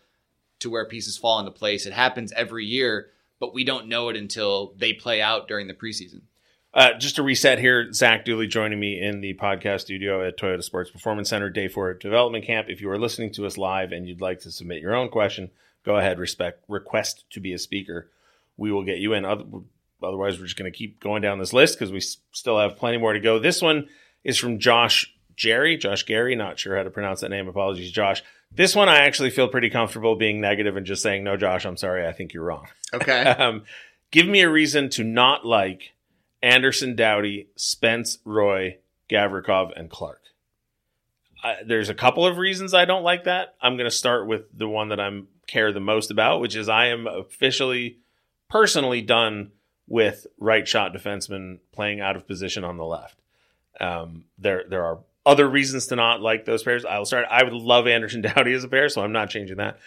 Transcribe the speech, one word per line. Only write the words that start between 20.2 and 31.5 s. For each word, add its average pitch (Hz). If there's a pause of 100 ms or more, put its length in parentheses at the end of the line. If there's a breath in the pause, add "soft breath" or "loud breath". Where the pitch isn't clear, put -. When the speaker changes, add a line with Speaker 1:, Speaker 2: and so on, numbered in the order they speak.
Speaker 2:
we're 92
just 87
gonna 92
keep -
going 104
down 101
this 95
list 143
'cause 101
we 98
s-, - (140)
still 113
have 104
plenty 120
more 113
to 104
go. 113
This 165
one 156 (360 soft breath)
is 127
from 120
Josh 117 (220)
Jerry. 139
Josh 101
Gary, 120
not 101
sure 95
how 98
to 92
pronounce 98
that 104
name. 98
Apologies, 92
Josh. 98 (280 soft breath)
This 185
one 202
I 151
actually 143
feel 127
pretty 117
comfortable 113
being 107
negative 104
and 95
just 95
saying, 98
"No, 98
Josh, 92